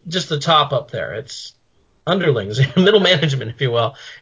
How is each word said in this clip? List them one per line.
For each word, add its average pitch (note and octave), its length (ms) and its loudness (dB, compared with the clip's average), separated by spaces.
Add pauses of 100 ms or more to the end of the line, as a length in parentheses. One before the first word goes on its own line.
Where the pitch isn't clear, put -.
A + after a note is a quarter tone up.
just F3 200 -6
the D3 120 -4
top D3 320 2
up B2 180 -4
there. F#2 240 -8
It's - 400 -14 (500)
underlings, C3 540 0 (100)
<laughs> - 80 -10
middle G3+ 220 6
management, C#3+ 540 0
if - 80 -20
you C3 100 -2
will. A#2 240 0 (280)